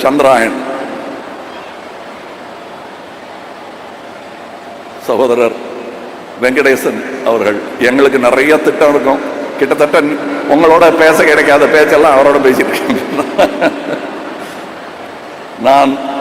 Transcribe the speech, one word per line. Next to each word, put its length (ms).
சந்திராயன், 540
சகோதரர் 500
வெங்கடேசன் 580
அவர்கள். 320
எங்களுக்கு 380
நிறைய 380
திட்டம் 380
இருக்கும். 260
கிட்டத்தட்ட 420
உங்களோட 380
பேச 320
கிடைக்காத 420
பேச்செல்லாம் 500
அவரோட 300
பேசிட்டு 260
இருக்கேன். 1000
நான் 400